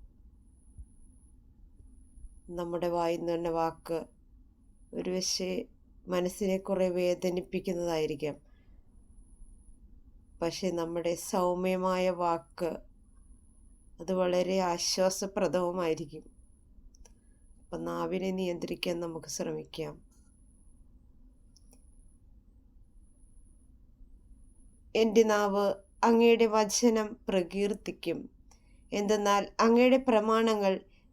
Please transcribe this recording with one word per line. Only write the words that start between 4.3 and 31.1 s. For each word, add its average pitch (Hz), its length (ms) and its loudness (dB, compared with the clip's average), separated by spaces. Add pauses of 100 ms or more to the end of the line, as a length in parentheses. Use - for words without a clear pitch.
ഒരു 180 160 -6
പക്ഷേ 185 420 -4 (560)
മനസ്സിനെ 180 500 0
കുറെ 185 320 0
വേദനിപ്പിക്കുന്നതായിരിക്കാം, 175 1500 -2 (2000)
പക്ഷേ 170 340 -2
നമ്മുടെ 170 440 -2 (140)
സൗമ്യമായ 185 800 0
വാക്ക് 170 640 -2 (1300)
അത് 170 140 -8
വളരെ 180 460 2
ആശ്വാസപ്രദവുമായിരിക്കും. 175 1600 -2 (1300)
അപ്പം 165 260 -12
നാവിനെ 170 480 -4
നിയന്ത്രിക്കാൻ 180 680 -4
നമുക്ക് 165 300 -10
ശ്രമിക്കാം. 156 640 -8 (4000)
"എൻ്റെ 220 280 6
നാവ് 208 400 2 (400)
അങ്ങയുടെ 233 440 6
വചനം 214 600 2 (200)
പ്രകീർത്തിക്കും, 190 920 -2 (720)
എന്തെന്നാൽ 202 520 2 (160)
അങ്ങയുടെ 247 480 6
പ്രമാണങ്ങൾ 220 680 2 (380)